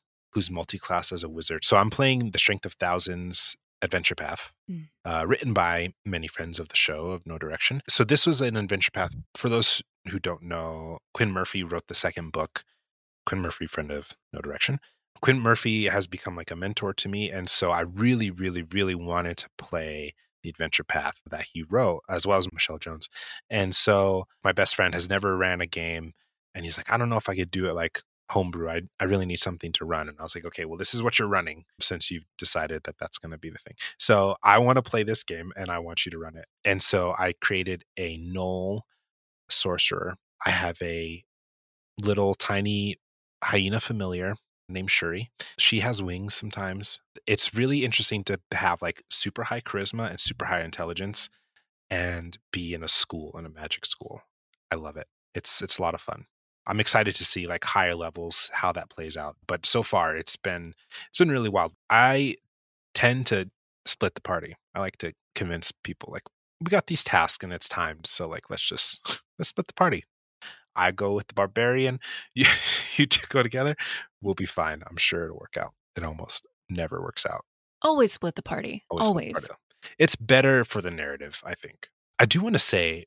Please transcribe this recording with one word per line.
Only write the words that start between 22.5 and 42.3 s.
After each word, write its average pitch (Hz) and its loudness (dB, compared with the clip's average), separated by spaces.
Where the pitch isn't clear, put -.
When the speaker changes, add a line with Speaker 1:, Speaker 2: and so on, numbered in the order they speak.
Speaker 1:
Michelle - -2
Jones. 82 -8
And 98 2
so 98 6
my 98 4
best 92 4
friend 90 4
has 90 -2
never 98 2
ran 92 0
a 87 0
game. 82 -8
And 85 -8
he's 82 -2
like, - -10
"I 113 4
don't 120 0
know 117 2
if - -2
I 95 -4
could 92 -2
do 92 -2
it, 82 -2
like, 82 -4
homebrew. 85 0
I, 82 -4
I - -2
really 95 2
need 87 -2
something 87 -2
to - -4
run." 78 -4
And 73 -18
I 80 -10
was - -4
like, 85 -12
"Okay, 85 -10
well, 80 -10
this 92 2
is 117 0
what 120 2
you're 110 2
running 82 -2
since - 2
you've 85 -8
decided 80 0
that - -12
that's - -2
gonna 80 -10
be 80 -12
the - -18
thing. - -20
So 98 4
I 104 10
wanna 127 6
play 113 0
this 110 -2
game 92 -10
and 95 -6
I 87 -4
want 82 -4
you 90 -8
to 82 -12
run 80 -12
it." 82 -16
And 95 2
so 90 2
I 90 0
created 92 -2
a 85 -6
gnoll 92 -4
sorcerer. - 0
I - 2
have 87 -2
a 85 -6
little 101 2